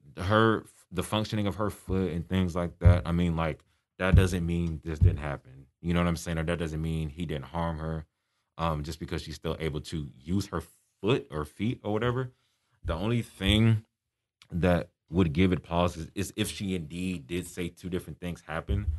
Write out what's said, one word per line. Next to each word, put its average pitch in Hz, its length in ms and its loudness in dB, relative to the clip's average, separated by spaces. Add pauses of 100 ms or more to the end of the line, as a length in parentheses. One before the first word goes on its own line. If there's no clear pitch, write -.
(180)
her, 107 460 4 (280)
the 90 120 -2
functioning 107 440 -2
of 90 80 -2
her 104 140 -2
foot 92 420 -2
and 82 160 -4
things 90 280 0
like 87 240 -4
that. 87 260 8
I 85 60 -2
mean, 85 240 2
like, 80 240 -2 (400)
that 92 160 4
doesn't 90 300 6
mean 85 400 -2
this 80 140 -6
didn't 90 180 4
happen. 67 480 -10 (160)
You 85 120 -2
know 87 60 2
what 87 80 2
I'm 85 80 0
saying? 82 220 -6
Or 80 60 -2
that 80 160 -2
doesn't 80 220 -4
mean 80 280 -4
he 80 160 -8
didn't 76 200 -6
harm 85 340 -4
her, 80 260 -6 (540)
um, 80 240 -2
just 78 160 -8
because 82 240 -6
she's 78 120 -12
still 80 240 -4
able 76 220 -4
to 76 260 -8 (120)
use 95 280 -2
her 87 140 -6 (400)
foot 131 300 0
or 76 140 -4
feet 117 380 -4
or 104 100 -4
whatever. 123 380 -2 (540)
The 82 80 -4
only 110 300 0
thing 107 600 4 (680)
that 87 380 2 (200)
would 82 240 2
give 90 180 4
it 80 120 0
pause 85 340 0
is, 80 160 -10
is 98 220 -6
if 107 160 -2
she 95 240 -4
indeed 85 520 -6
did 87 200 -4
say 87 220 -8
two - 200 -12
different 85 300 -8
things 87 280 -8
happen, 80 380 -4 (140)